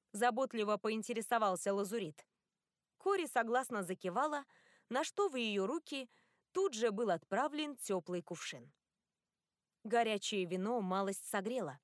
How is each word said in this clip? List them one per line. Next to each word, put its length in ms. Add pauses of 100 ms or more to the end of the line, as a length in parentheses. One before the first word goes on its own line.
(120)
заботливо 640
поинтересовался 1000
Лазурит. 540 (720)
Кори 300
согласно 560
закивала, 600 (460)
на 160
что 240
в 80
её 300
руки 420 (420)
тут 220
же 180
был 200
отправлен 640
тёплый 440
кувшин. 520 (1120)
Горячее 580
вино 380
малость 480
согрело — 540